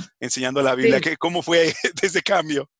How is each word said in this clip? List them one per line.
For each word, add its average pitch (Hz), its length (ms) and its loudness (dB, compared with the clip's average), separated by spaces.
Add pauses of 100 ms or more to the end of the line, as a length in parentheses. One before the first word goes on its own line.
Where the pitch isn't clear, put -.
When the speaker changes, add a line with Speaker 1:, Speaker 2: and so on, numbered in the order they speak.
(200)
Speaker 1:
enseñando 127 420 -2
la 131 120 2
Biblia. 131 240 4
Speaker 2:
Sí. - 60 -2
Speaker 1:
¿Qué, 165 120 -2
cómo 170 260 -2
fue 165 300 2
<laughs> 160 300 -6
ese 185 200 0
cambio? 156 580 -2